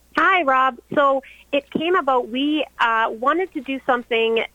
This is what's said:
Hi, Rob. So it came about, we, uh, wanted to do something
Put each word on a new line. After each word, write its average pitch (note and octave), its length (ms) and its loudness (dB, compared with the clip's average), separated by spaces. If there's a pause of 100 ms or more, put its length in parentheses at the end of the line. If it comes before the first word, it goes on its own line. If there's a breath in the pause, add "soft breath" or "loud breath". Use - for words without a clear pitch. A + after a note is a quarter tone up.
(180)
Hi, F4 260 2
Rob. C4 340 2 (160)
So C#4 300 2 (300 loud breath)
it - 180 -4
came E4+ 240 0
about, C4 320 0
we, C#4+ 380 -2 (120)
uh, A3+ 340 0
wanted D4 420 -2
to D4 80 -8
do C4+ 240 -8
something A3+ 580 0 (120)